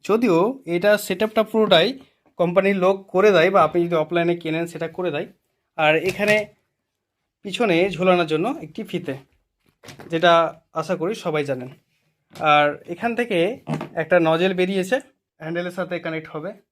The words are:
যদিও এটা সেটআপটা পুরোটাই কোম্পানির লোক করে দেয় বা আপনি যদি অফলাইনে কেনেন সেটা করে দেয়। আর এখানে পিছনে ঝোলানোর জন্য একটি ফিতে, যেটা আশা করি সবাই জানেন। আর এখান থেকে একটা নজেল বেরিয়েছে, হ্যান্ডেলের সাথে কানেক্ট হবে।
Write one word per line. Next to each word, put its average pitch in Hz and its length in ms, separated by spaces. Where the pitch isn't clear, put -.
যদিও 208 340
এটা 202 140
সেটআপটা 214 440
পুরোটাই 196 380
কোম্পানির 190 460
লোক 190 120
করে 202 220
দেয় 170 180
বা 190 120
আপনি 175 180
যদি 170 180
অফলাইনে 170 400
কেনেন 160 300
সেটা 165 140
করে 180 180
দেয়। 175 120
আর 156 140
এখানে 202 260
পিছনে 196 320
ঝোলানোর 175 380
জন্য 160 140
একটি - 140
ফিতে, 170 240
যেটা 170 200
আশা 180 200
করি 185 120
সবাই 156 260
জানেন। 127 200
আর 147 120
এখান 226 260
থেকে 233 200
একটা 180 140
নজেল 170 320
বেরিয়েছে, 190 360
হ্যান্ডেলের 170 380
সাথে 175 160
কানেক্ট 160 300
হবে। 160 160